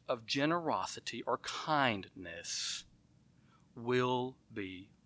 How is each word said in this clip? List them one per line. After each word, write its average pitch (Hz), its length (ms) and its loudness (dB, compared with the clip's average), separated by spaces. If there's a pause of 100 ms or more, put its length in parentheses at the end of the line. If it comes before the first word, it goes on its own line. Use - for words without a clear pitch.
of 117 200 0
generosity 139 960 0
or 123 160 2
kindness 95 1500 0 (920)
will 127 600 2 (160)
be 95 380 -8 (160)